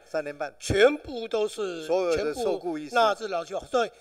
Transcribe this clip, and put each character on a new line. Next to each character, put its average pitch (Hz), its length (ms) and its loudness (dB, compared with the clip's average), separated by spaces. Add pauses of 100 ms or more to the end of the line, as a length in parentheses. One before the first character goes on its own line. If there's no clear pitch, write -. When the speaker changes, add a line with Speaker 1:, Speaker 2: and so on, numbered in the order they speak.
Speaker 1:
三 156 180 -4
年 147 140 -10
半。 147 220 -8
Speaker 2:
全 226 380 6
部 240 300 -10
都 214 200 0
是 175 380 -8
Speaker 1:
所 180 220 2
有 165 80 0
的 151 180 0
受 220 240 0
雇 170 200 -6
医 151 80 -8
师。 143 60 -12
Speaker 2:
全 240 80 4
部 226 60 8
纳 202 80 4
入 214 140 -6
劳 170 180 -4
基 190 80 -10
法。 180 60 -4 (100)
所 240 160 2
以 - 160 -6